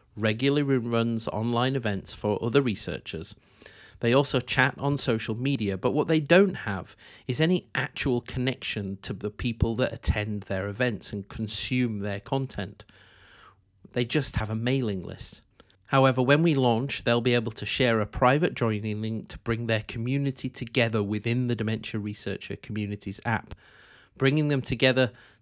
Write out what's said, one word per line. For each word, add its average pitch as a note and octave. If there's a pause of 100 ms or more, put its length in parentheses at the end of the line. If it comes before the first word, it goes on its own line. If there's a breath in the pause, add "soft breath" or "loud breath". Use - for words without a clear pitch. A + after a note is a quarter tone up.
(160 soft breath)
regularly C3+
runs A#2
online A#2+
events G#2+
for -
other A#2+
researchers. F2 (640 loud breath)
They A#2
also C3+
chat C3
on C#3
social A2+
media, A#2
but G#2+
what C#3+
they D#3+
don't F3
have - (320 loud breath)
is B2
any E3+
actual B2+
connection A#2
to -
the G#2
people A2+
that B2+
attend G#2
their G2
events G#2+
and G2+
consume A2+
their G2+
content. - (1080 soft breath)
They B2
just C3+
have G#2+
a A2
mailing A#2
list. - (460 soft breath)
However, C3+
when C#3+
we E3+
launch, B2+
they'll A#2+
be A#2+
able A2+
to -
share A#2
a G#2
private C3+
joining G#2+
link A2
to -
bring A#2
their A2
community C3
together A2+
within A2
the A#2+
Dementia A2
Researcher G2+
Communities G#2
app, - (640 soft breath)
bringing D3
them C#3
together B2+ (300 soft breath)